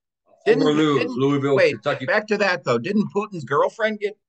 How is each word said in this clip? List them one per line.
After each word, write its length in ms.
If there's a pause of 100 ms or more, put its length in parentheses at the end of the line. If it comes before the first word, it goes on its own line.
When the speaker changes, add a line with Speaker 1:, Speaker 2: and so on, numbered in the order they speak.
(460)
Speaker 1:
Didn't, 180
Speaker 2:
former 160
Lou-, 200
Speaker 1:
didn't, 180
Speaker 2:
Louisville, 380
Speaker 1:
wait, 180
Speaker 2:
Kentucky. 320
Speaker 1:
back 220
to 100
that, 260
though. 140
Didn't 360
Putin's 300
girlfriend 560
get 180 (100)